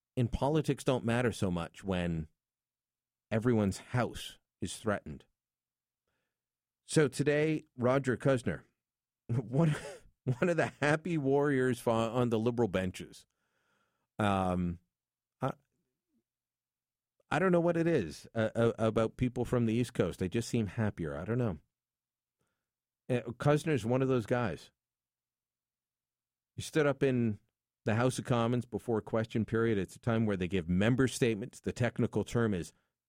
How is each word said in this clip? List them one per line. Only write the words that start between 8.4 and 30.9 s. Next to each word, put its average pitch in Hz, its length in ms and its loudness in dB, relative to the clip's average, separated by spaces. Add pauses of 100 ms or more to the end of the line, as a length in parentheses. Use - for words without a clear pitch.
<laughs> - 280 -20
one, 135 460 0 (640)
one 180 100 2
of 170 80 0
the 139 140 2 (100)
happy 156 380 0
warriors 135 640 2
fo-, 123 100 0
on 113 400 2
the 113 80 2
Liberal 117 300 2
benches. 92 580 -6 (960)
Um, 90 580 0 (640)
I, 131 80 -2 (1800)
I 147 80 0
don't 190 100 2
know 175 80 6
what 170 180 2
it 165 120 2
is, 107 440 -2
uh, 110 220 0
uh, 117 240 4
about 110 380 0
people 123 280 -2
from 120 220 2
the 110 80 2
East 120 180 0
Coast. 87 280 0
They 92 80 -2
just 117 200 -4
seem 113 200 -2
happier. 87 480 -4
I 82 80 -8
don't 113 140 -2
know. 104 200 -2 (1500)
Uh, 123 120 0 (160)
Cusner's 147 460 2
one 123 180 0
of 131 60 0
those 123 180 0
guys. 120 440 -4 (1900)
He 107 60 -10
stood 151 240 0
up 139 160 -2
in 120 360 2 (480)
the 110 80 2
House 123 240 2
of 120 80 -6
Commons 120 400 0
before 110 340 -4
question 110 460 -2
period. 113 320 2
It's 90 180 -4
a - 40 -20
time 113 260 0
where 101 100 0
they 90 120 -2
give 85 200 -2
member 117 400 4